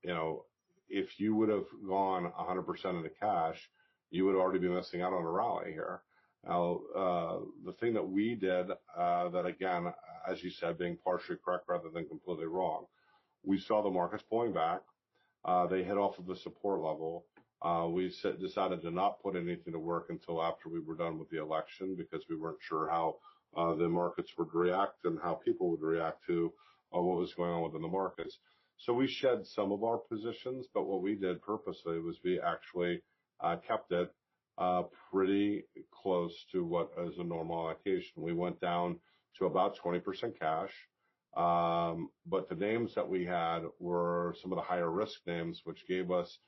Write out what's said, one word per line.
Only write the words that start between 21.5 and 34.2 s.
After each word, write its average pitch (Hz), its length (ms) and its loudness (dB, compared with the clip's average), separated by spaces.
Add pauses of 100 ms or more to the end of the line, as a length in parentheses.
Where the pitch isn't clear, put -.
because 82 340 -8
we 82 60 -2
weren't 80 240 -6
sure 80 280 -2
how, 82 280 2 (400)
uh, 85 180 2
the 85 140 2
markets 87 500 0
would 82 160 -2
react 90 500 2
and 85 160 0
how 87 140 0
people - 360 0
would 80 120 0
react 82 440 0
to, 85 260 2 (420)
uh, 90 60 4
what 87 180 4
was 87 160 -2
going 87 160 0
on 85 120 0
within 80 200 -2
the 82 60 -2
markets. 90 500 -2 (380)
So - 160 -2
we 127 160 4
shed 123 360 2
some 101 280 0
of 101 100 2
our 117 160 2
positions, 120 760 -6
but 104 140 0
what 95 160 0
we 104 140 2
did 92 260 -2
purposely 85 560 -4
was 85 240 -6
we 90 180 2
actually, 87 600 -2 (380)
uh, 85 160 0 (100)
kept - 240 -2
it, 90 220 2 (440)